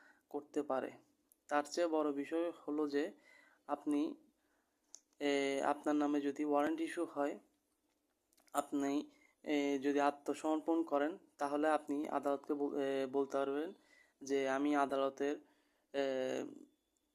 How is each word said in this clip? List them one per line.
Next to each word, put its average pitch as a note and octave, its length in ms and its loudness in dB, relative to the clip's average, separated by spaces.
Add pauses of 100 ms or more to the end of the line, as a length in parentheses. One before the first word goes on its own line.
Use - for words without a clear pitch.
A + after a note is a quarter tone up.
(300)
করতে C#3+ 340 -4
পারে। C3 280 -2 (560)
তার D3 160 2
চেয়ে E3+ 240 0
বড় D#3 240 2
বিষয় D#3+ 400 -2 (160)
হলো D3+ 220 0
যে C#3+ 220 0 (560)
আপনি, D3 480 -2 (1040)
এ, C#3 460 2
আপনার D3 300 0
নামে D3 260 2
যদি C#3+ 240 -2
ওয়ারেন্ট D3+ 360 2
ইস্যু E3 240 -4
হয়, D#3 340 -2 (1120)
আপনি, C#3+ 580 -2 (320)
এ, C#3+ 360 0
যদি C#3+ 200 0
আত্মসমর্পণ D#3 840 0
করেন, D3+ 340 0 (200)
তাহলে D3 320 0
আপনি D3 380 0
আদালতকে C#3+ 460 -2
বল-, C#3+ 240 -2
এ, C3+ 340 0
বলতে C#3 260 0
পারবেন C#3+ 360 -2 (480)
যে, C3+ 280 0
"আমি C#3+ 260 2
আদালতের, C#3 600 2 (580)
এ, C3 520 0 (680)